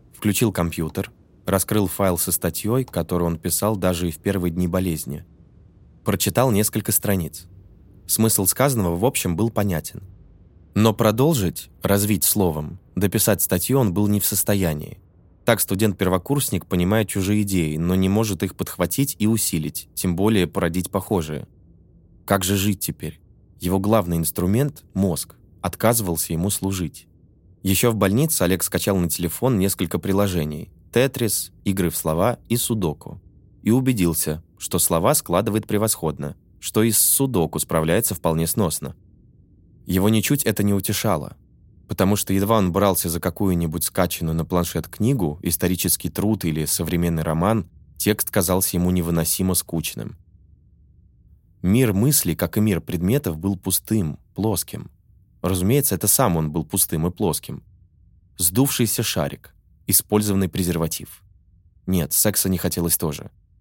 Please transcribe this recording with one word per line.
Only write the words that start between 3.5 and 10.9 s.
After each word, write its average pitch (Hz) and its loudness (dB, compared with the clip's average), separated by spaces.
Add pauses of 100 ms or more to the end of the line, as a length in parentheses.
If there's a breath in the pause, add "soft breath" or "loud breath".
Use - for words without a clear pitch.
даже 90 0
и 85 -2
в - -8
первые 92 -2
дни 90 0
болезни. 82 -4 (760)
Прочитал 107 2
несколько 104 0
страниц. 92 -2 (640)
Смысл 110 2
сказанного, 110 2
в 98 0
общем, 95 0
был 110 0
понятен. 101 -4 (720)
Но 107 4